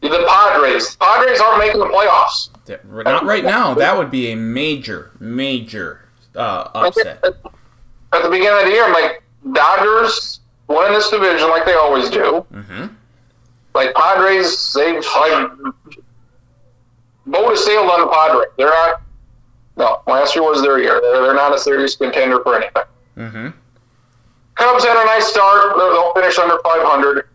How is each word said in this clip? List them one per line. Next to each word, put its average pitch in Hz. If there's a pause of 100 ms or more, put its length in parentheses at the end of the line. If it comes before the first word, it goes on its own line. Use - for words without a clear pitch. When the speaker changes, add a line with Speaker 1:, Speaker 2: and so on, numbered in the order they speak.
Speaker 1:
The 151
Padres, 170
the -
Padres 240
aren't 220
making 214
the 190
playoffs. - (180)
Speaker 2:
Yeah, 104 (260)
not -
right 202
now. 196
That 156
would 156
be 127
a 113
major, 113
major, 113 (340)
uh, 104
Speaker 1:
Like, - (100)
Speaker 2:
upset. -
Speaker 1:
at, 185 (800)
at 170
the 170
beginning 196
of 196
the 190
year, 226
I'm -
like, - (320)
"Dodgers 196 (280)
win 175
this 208
division 180
like 160
they 185
always 139
do." -
Speaker 2:
Mm-hmm. 101 (880)
Speaker 1:
Like, 135
Padres, 185
they've, 160
like, 147 (1800)
boat 208
has 196
sailed 208
on 175
the 170
Padres. 156 (100)
They're 135
not, 165 (760)
no, 113 (100)
last 143
year 165
was 151
their 139
year. 123
They're, 123
they're 131
not 139
a 135
serious 139
contender 127
for 123
anything. - (340)
Speaker 2:
Mm-hmm. 113 (1080)
Speaker 1:
Cubs 247
had 233
a 220
nice 220
start. 202
They'll, 180
they'll 170
finish 180
under 170
five 165
hundred. 139